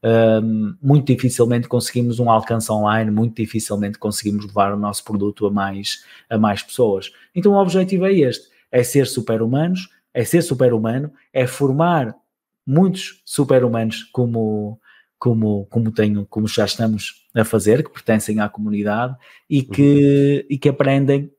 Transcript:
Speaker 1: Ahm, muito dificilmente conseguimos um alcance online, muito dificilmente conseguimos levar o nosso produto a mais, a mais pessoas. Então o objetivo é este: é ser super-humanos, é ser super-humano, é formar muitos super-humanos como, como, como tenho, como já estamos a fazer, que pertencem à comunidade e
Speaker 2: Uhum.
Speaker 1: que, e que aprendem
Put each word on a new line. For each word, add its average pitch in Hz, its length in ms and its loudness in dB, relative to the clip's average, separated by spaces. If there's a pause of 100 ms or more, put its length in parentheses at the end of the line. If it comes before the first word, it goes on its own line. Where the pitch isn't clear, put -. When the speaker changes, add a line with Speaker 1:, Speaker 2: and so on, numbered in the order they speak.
Speaker 1:
Ahm, 113 760 2
muito 139 280 4
dificilmente 120 600 0
conseguimos 120 520 -2
um 120 100 0
alcance 113 420 0
online, 107 380 0
muito 113 260 0
dificilmente 104 600 -6
conseguimos 104 480 -4
levar 101 260 0
o 101 60 -4
nosso 104 260 -6
produto 104 440 -4
a 98 40 0
mais, 98 540 -6 (240)
a 113 80 -2
mais 107 240 0
pessoas. 101 500 -2 (220)
Então 196 200 0
o 196 60 4
objetivo 185 460 0
é 196 80 2
este: 135 340 0 (240)
é 123 120 2
ser 131 240 0
super-humanos, 127 840 -2 (240)
é 123 100 -2
ser 165 200 2
super-humano, 127 680 0 (220)
é 127 140 0
formar 143 680 0 (500)
muitos 175 600 0
super-humanos 120 800 0
como, 110 760 -4 (380)
como, 107 480 0
como 113 260 -2
tenho, 104 360 0
como 107 200 -2
já 104 180 -2
estamos - 680 -4
a 113 100 2
fazer, 110 400 2
que - 80 -10
pertencem 107 480 -2
à 104 80 -2
comunidade 104 680 -4 (340)
e 143 120 2
Speaker 2:
Uhum. 127 80 -8
Speaker 1:
que, 143 800 4
e 139 120 -4
que 147 100 2
aprendem 139 680 0